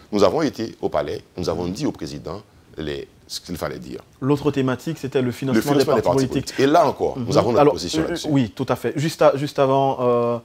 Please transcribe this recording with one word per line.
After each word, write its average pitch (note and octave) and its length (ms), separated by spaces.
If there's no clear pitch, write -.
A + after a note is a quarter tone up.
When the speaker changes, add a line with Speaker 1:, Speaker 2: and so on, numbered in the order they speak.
Speaker 1:
Nous G2+ 140
avons A#2+ 180
été A#2 380
au G2 80
palais, D2+ 340
nous F2 120
avons F2 200
dit A#2+ 180
au F#2+ 60
président D#2 500
les, C#2+ 280
ce - 120
qu'il F2 160
fallait D2 220
dire. A#1+ 220
Speaker 2:
L'autre C#3 300
thématique, C3 480
c'était C3 240
le B2 80
financement B2+ 260
Speaker 1:
Le A2 60
financement C#3 320
Speaker 2:
des G#2+ 80
partis - 0
Speaker 1:
des - 0
partis C3 240
Speaker 2:
politiques. C3 300
Speaker 1:
politiques. - 40
Et C3+ 60
là D#3 200
encore, F#2+ 320
nous A#2 140
Speaker 2:
Mhm. - 60
Speaker 1:
avons G2+ 120
notre A#2 100
Speaker 2:
Alors, C#3+ 140
Speaker 1:
position F2 280
Speaker 2:
euh, - 60
Speaker 1:
là-dessus. D#3 200
Speaker 2:
oui, C3+ 220
tout C3 180
à C3+ 80
fait. A#2 200
Juste, D#3 260
à, C#3+ 140
juste C#3+ 240
avant, C3+ 400
euh, A#2+ 440